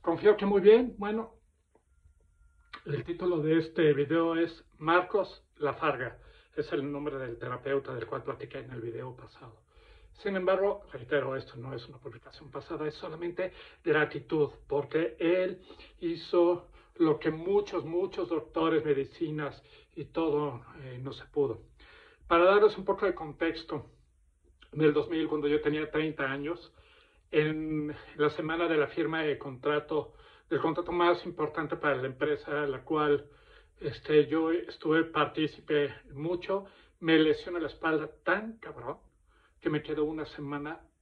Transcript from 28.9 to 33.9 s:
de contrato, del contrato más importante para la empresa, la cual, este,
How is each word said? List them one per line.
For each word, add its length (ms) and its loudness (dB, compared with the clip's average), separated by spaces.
de 160 0
contrato, 800 -4
del 120 0
contrato 320 -2
más 340 2
importante 500 -4
para 200 0
la 100 -4
empresa, 440 -4
la 180 -6
cual, 420 0
este, 480 2